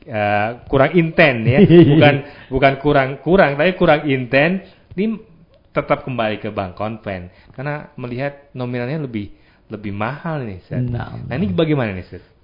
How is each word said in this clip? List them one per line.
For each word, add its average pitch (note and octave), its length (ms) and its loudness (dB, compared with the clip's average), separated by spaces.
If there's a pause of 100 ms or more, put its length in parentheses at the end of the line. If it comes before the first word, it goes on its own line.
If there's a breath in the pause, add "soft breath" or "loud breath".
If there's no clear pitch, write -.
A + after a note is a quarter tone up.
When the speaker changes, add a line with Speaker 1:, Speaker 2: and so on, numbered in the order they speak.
Speaker 1:
eh, G#2+ 640 -2
kurang C3+ 260 2
inten D#3+ 500 2
ya. A#2+ 140 2 (200)
Speaker 2:
<laughs> D#3 120 10
Speaker 1:
Bukan, D3 260 6 (340 loud breath)
bukan C3+ 280 2
kurang-kurang, C#3+ 800 2
tapi D#3+ 180 0
kurang D#3+ 320 2
inten. C#3 560 0 (320 soft breath)
Ini G#3 240 -4 (540)
tetap C#3+ 320 -2
kembali A2+ 340 -4
ke G#2+ 140 -8
bank G2 240 -6
konven G#2 560 -10 (180 soft breath)
karena D3 460 -10
melihat B2+ 560 -10
nominalnya B2 480 -6
lebih, A2+ 320 -8 (360 soft breath)
lebih G#2+ 220 -12
mahal C3+ 540 -6
nih, F#2+ 160 -10
Ustaz. A#2 240 -6
Speaker 2:
Nah. A#2 340 -6
Speaker 1:
Nah, - 160 -10
ini F3 160 -2
bagaimana D3+ 460 0
nih, F2+ 80 -8
Ustaz? - 180 -18 (220)